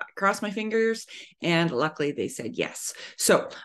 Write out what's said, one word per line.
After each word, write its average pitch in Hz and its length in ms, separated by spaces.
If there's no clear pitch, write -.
crossed 202 260
my 208 80
fingers, 220 560
and 165 300
luckily 147 420
they 104 160
said 101 260
yes. - 380
So - 320